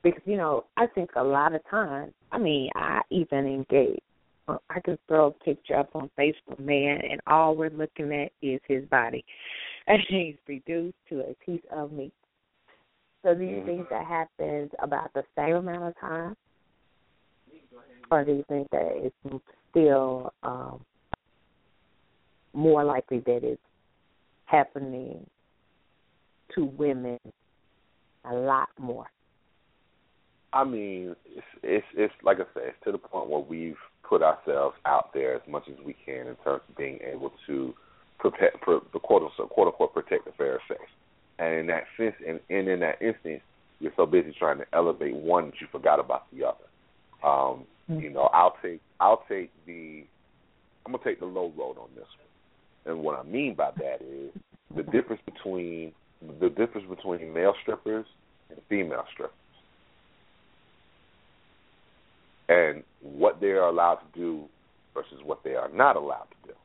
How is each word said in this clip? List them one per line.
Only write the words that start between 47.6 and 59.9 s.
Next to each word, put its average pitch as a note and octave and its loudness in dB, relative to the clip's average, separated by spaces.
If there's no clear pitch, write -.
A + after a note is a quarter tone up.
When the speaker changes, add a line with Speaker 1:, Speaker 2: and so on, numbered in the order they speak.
Speaker 1:
Mm-hmm. D#3+ -4
Speaker 2:
you G#2+ -8
know, C#2 2
I'll - 8
take, F2 -8
I'll G#2 6
take F#2+ -6
the, D#2 -16
I'm B2+ -10
gonna B2 -8
take A2 -4
the F2+ -8
low F2+ -6
road C2+ -8
on A#1+ -20
this A1+ -20
one. D#2+ -8
And D#2 -8
what D2+ -4
I - -12
mean A2 -4
by D2 -2
that C2+ -8
is C#2 -14
the D#2+ -6
difference G#2 -2
between, E2+ -8
the A#2 2
difference G#2+ -4
between F2 -8
male F2+ 4
strippers A2 -6
and - -20
female E2+ -2
strippers, - -12